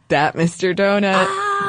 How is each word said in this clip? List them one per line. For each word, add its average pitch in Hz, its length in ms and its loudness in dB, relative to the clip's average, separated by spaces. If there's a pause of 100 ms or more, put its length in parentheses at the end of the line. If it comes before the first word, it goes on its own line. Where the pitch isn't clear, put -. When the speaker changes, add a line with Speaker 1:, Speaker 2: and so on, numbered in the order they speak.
Speaker 1:
That 151 260 2
Mister 170 400 -2
Donut. 196 400 2 (120)
Speaker 2:
Ah, 196 280 -4 (140)